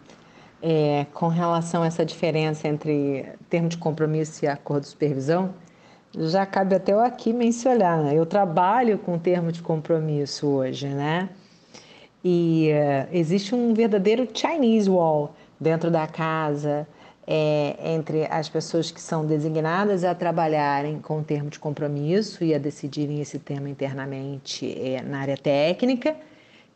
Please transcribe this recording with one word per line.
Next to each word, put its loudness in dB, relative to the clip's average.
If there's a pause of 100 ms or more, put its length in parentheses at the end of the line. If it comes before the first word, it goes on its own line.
(640)
é, 2
com -2
relação 0
a 2
essa 0
diferença -2
entre -2 (260)
termo 0
de -4
compromisso -2
e 2
acordo -2
de -14
supervisão, 0 (640)
já 0
cabe 2
até 2
eu 4
aqui 0
mencionar, 2
né? 2
Eu 4
trabalho 2
com -4
termo 0
de -8
compromisso -2
hoje, 0
né? -2 (920)
E, 4
é, 2
existe 0
um 2
verdadeiro 2
Chinese 2
wall 2 (240)
dentro 0
da 2
casa, -2 (380)
é, 0 (180)
entre -2
as -4
pessoas -2
que -18
são -4
designadas 0
a 2
trabalharem 0
com -4
termo -4
de -16
compromisso -2
e 2
a 2
decidirem -4
esse -8
tema -8
internamente, -8
é, -4
na -6
área -2
técnica, 0 (600)